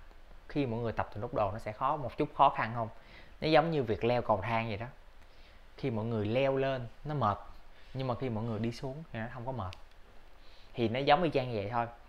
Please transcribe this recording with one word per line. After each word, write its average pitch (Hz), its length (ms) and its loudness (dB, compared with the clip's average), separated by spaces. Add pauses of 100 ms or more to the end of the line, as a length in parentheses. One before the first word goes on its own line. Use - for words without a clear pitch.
(500)
khi 143 160 2
mọi 113 140 -2
người 117 120 -2
tập - 220 -2
từ 104 80 -6
nốt 123 120 -6
đồ 107 180 2
nó 110 80 -6
sẽ 107 120 -6
khó, 139 260 0
một 131 200 -6
chút 147 180 2
khó 139 140 10
khăn 123 260 -2
không? 113 140 -2 (520)
Nó 151 60 2
giống 156 240 8
như 147 120 2
việc 110 200 0
leo 120 180 4
cầu 107 200 2
thang 113 260 0
vậy 104 100 -4
đó. 113 80 -6 (920)
Khi 139 120 -2
mọi 110 160 -2
người 113 200 0
leo 135 320 2
lên 135 300 0 (180)
nó 151 100 -4
mệt, 107 220 4 (560)
nhưng 131 140 -4
mà 120 80 0
khi 131 140 -2
mọi 110 140 -2
người 110 160 -2
đi 117 120 0
xuống 139 320 -8 (100)
thì 117 60 -6
nó 110 140 -4
không 123 120 -8
có 135 60 -6
mệt. 95 240 -6 (1000)
Thì 113 160 2
nó 120 100 0
giống 143 240 8
y 156 60 4
chang 127 240 0
vậy 101 180 -2
thôi. 120 140 2 (240)